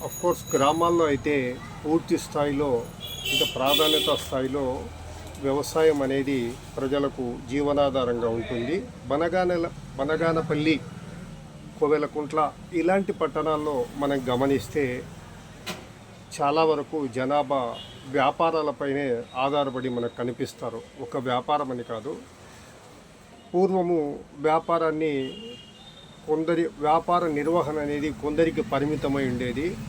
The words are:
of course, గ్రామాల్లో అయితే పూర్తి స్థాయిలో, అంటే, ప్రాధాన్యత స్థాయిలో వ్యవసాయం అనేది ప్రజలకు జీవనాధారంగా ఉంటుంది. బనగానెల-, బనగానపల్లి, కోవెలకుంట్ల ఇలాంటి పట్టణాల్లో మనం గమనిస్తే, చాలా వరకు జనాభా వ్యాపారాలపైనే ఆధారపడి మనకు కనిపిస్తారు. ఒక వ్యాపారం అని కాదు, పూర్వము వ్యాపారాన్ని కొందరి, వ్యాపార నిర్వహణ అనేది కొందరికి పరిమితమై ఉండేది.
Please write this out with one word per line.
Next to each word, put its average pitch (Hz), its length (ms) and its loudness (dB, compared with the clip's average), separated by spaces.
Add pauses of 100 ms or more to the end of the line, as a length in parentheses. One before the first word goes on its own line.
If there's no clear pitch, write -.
of 131 160 -8
course, 175 220 2 (120)
గ్రామాల్లో 165 520 4
అయితే 147 300 2 (480)
పూర్తి 160 340 2
స్థాయిలో, 147 520 0 (600)
అంటే, - 240 2
ప్రాధాన్యత 147 600 4
స్థాయిలో 135 500 -2 (800)
వ్యవసాయం 147 600 4
అనేది 135 360 2 (380)
ప్రజలకు 139 500 0 (240)
జీవనాధారంగా 135 800 2
ఉంటుంది. 117 500 -2 (300)
బనగానెల-, 170 640 0 (240)
బనగానపల్లి, 156 800 2 (1040)
కోవెలకుంట్ల 147 720 2 (220)
ఇలాంటి 185 380 4
పట్టణాల్లో 151 640 0 (200)
మనం 139 220 2 (100)
గమనిస్తే, 139 580 2 (1500)
చాలా 151 280 4
వరకు 156 420 2
జనాభా 131 540 0 (540)
వ్యాపారాలపైనే 143 920 2 (300)
ఆధారపడి 135 540 0
మనకు 120 280 -4
కనిపిస్తారు. 120 640 -6 (220)
ఒక - 140 -8
వ్యాపారం 131 540 0
అని 123 140 -6
కాదు, 117 280 -8 (1400)
పూర్వము 180 500 4 (480)
వ్యాపారాన్ని 160 680 2 (1120)
కొందరి, 160 380 2 (140)
వ్యాపార 165 440 4 (160)
నిర్వహణ 156 400 2
అనేది 147 300 -2 (140)
కొందరికి 151 400 2 (100)
పరిమితమై 139 600 0
ఉండేది. 123 340 -2 (220)